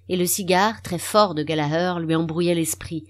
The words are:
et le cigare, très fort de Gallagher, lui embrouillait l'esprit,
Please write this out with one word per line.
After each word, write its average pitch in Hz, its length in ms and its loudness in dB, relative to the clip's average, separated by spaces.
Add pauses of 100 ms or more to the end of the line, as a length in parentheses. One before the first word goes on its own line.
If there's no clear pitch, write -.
(100)
et 185 80 -2
le 180 80 2
cigare, 190 560 0
très 175 160 -6
fort 208 360 4
de 151 80 -2
Gallagher, 160 600 0
lui 160 100 0
embrouillait 165 400 0
l'esprit, 160 560 -4